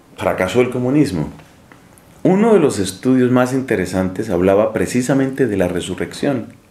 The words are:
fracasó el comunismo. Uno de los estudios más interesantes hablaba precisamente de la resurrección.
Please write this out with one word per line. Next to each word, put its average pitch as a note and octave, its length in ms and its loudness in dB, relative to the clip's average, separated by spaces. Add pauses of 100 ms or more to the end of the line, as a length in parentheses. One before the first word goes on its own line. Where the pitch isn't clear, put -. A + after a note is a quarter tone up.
(180)
fracasó F#2 420 0
el B2 120 2
comunismo. B2 580 0 (920)
Uno G3+ 300 4
de F#3 80 6
los A2+ 180 0
estudios B2+ 520 0
más B2+ 200 2
interesantes F#2+ 760 -2
hablaba G2 420 2
precisamente C3 760 0
de G#2 120 -2
la F2+ 100 0
resurrección. F2+ 800 -6 (240)